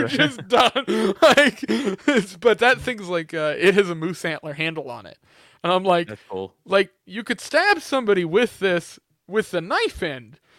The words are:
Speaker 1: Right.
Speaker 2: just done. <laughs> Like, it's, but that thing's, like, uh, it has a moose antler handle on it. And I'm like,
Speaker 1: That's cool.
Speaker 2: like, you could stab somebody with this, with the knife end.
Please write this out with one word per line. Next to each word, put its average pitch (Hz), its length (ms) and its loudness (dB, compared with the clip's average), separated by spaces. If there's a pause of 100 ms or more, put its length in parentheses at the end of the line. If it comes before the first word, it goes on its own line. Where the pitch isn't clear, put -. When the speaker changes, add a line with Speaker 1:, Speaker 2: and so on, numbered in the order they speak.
Speaker 1:
Right. - 60 -2
Speaker 2:
just 269 380 -2
done. 247 380 2
<laughs> 214 360 0
Like, 285 460 4
it's, 220 680 -2
but 226 220 2
that 247 220 2
thing's, 214 280 -8
like, 170 260 -4
uh, 151 240 -2
it 185 160 4
has 196 160 2
a 170 40 -6
moose 160 300 -6
antler 156 300 -8
handle 156 360 -8
on 113 160 -12
it. - 120 -20 (440)
And 170 100 0
I'm 185 120 2
like, 175 240 2
Speaker 1:
That's 107 200 -14
cool. 95 260 -8 (100)
Speaker 2:
like, 196 260 2 (160)
you 185 160 -10
could - 180 -6
stab 349 400 2
somebody 202 440 0
with 208 340 0
this, 180 400 -2 (300)
with 208 220 -2
the 175 100 -2
knife 311 420 -2
end. 131 380 -10 (180)